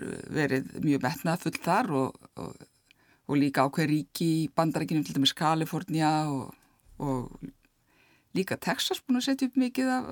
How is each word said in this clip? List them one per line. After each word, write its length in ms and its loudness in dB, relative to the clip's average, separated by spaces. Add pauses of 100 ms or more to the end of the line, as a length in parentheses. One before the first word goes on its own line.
(260)
verið 500 0
mjög 260 2
metnaðarfull 540 -2
þar 360 0
og, 260 0 (160)
og, 320 -12 (600)
og 100 2
líka 280 4
ákveð 240 0
ríki 420 0
í 160 0
Bandaríkjunum, 560 0
til 120 -6
dæmis 180 4
Kalifornía 760 0 (140)
og, 280 -4 (360)
og 600 -6 (880)
líka 220 0
Texas 460 -2
búin 160 0
að 80 -2
setja 220 0
upp 100 -2
mikið 320 2
af, 220 -2